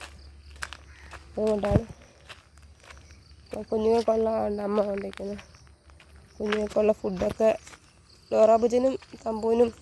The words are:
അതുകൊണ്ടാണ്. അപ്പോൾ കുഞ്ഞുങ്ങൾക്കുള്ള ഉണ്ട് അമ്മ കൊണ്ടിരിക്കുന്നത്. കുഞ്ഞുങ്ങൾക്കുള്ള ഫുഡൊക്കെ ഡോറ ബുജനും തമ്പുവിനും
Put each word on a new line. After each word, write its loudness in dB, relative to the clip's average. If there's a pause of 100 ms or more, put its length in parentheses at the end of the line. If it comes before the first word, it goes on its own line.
(1300)
അതുകൊണ്ടാണ്. 0 (1600)
അപ്പോൾ -10
കുഞ്ഞുങ്ങൾക്കുള്ള 2 (180)
ഉണ്ട് -4
അമ്മ -2 (100)
കൊണ്ടിരിക്കുന്നത്. -8 (920)
കുഞ്ഞുങ്ങൾക്കുള്ള 0 (100)
ഫുഡൊക്കെ 0 (840)
ഡോറ 6 (100)
ബുജനും 2 (300)
തമ്പുവിനും 2 (120)